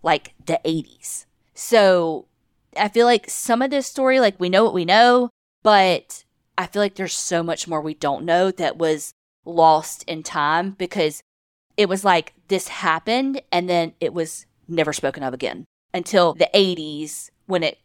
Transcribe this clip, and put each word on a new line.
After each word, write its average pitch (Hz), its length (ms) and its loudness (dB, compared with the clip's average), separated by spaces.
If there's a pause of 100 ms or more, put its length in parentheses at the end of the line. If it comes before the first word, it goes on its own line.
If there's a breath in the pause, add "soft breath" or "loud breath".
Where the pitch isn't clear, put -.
like, 156 320 -4 (100)
the 165 200 -4
eighties. - 580 -6 (360)
So 180 680 2 (500)
I 202 120 0
feel 233 180 4
like 240 240 2
some 240 320 -2
of 269 80 -2
this 277 160 -2
story, 262 340 0
like, 202 180 0
we 180 120 -2
know 190 120 4
what 226 120 2
we 180 100 -2
know, 240 460 4 (320)
but 190 600 2 (360)
I 180 80 -6
feel 202 160 -4
like 196 140 -4
there's 190 180 -8
so 170 280 -4
much 165 240 -6
more 160 140 -4
we 156 140 -8
don't 143 320 -4
know 180 240 2
that 175 260 -4
was 160 380 -2 (280)
lost 160 600 2
in 160 200 -10
time 165 500 -2
because 175 500 -4 (560)
it 208 100 2
was 190 160 -2
like 175 300 2 (140)
this 190 200 -2
happened 226 720 -2 (100)
and 180 200 -2
then 170 300 0
it 151 120 -2
was 160 320 -8 (240)
never 160 240 -2
spoken 143 300 -6
of 131 100 -4
again 123 320 -8 (300)
until 175 400 2
the 165 180 0
eighties 156 760 -2 (160)
when 180 160 -2
it - 220 -4